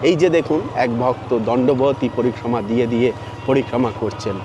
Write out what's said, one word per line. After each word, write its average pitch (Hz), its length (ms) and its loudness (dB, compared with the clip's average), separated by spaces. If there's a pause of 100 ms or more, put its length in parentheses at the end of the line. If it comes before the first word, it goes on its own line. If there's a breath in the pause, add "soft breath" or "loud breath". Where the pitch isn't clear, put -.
এই 170 120 4
যে 170 140 4
দেখুন, 160 320 2 (140)
এক 127 140 0 (100)
ভক্ত 123 300 0 (160)
দণ্ডবতী 127 680 2
পরিক্রমা 117 460 -2
দিয়ে 113 260 0
দিয়ে 120 220 2 (360)
পরিক্রমা 127 540 0
করছেন। 104 460 -6